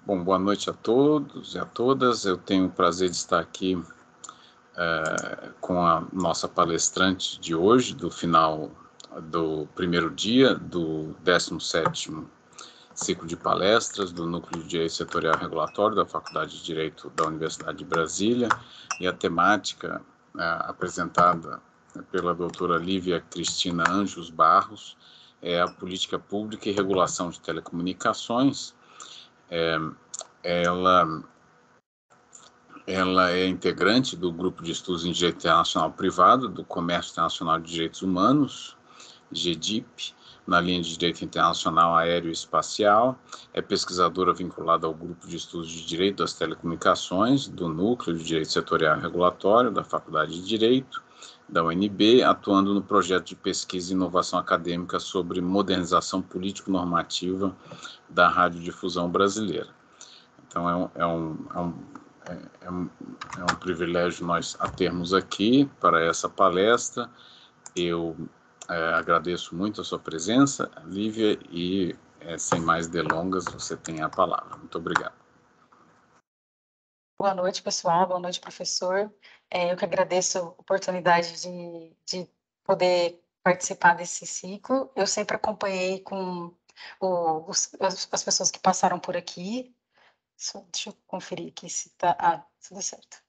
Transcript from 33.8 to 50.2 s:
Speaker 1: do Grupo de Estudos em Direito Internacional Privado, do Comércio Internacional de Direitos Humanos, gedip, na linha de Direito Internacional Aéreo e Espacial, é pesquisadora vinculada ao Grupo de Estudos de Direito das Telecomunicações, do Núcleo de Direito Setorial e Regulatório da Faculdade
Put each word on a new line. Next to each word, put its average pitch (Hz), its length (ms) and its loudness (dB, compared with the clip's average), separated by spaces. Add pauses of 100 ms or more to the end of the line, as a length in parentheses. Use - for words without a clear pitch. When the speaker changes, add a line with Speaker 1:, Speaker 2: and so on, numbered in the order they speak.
Speaker 1:
do 87 160 -2
Grupo 85 320 -4
de 82 120 -6
Estudos 85 320 -4
em 87 80 0
Direito 85 240 0
Internacional 82 560 2
Privado, 101 560 4
do 82 160 -10
Comércio 85 460 -2
Internacional 82 460 0
de 82 140 -8
Direitos 82 300 -4
Humanos, 104 760 2 (540)
gedip, 85 840 -4 (320)
na 90 140 4
linha 90 220 0
de 82 160 -6
Direito 85 260 -2
Internacional 85 720 2
Aéreo 85 340 2
e 82 40 -6
Espacial, 107 840 2 (360)
é - 80 -2
pesquisadora 90 720 0
vinculada 82 520 -2
ao 80 80 -2
Grupo 85 340 -12
de 85 100 -8
Estudos 82 320 -10
de 80 160 -12
Direito 87 380 0
das 82 100 -4
Telecomunicações, 90 1120 0
do 87 220 -4
Núcleo 87 480 0
de 82 80 -8
Direito 80 260 -2
Setorial 80 460 2
e 73 40 -6
Regulatório 90 720 2
da 90 120 -2
Faculdade 78 500 -4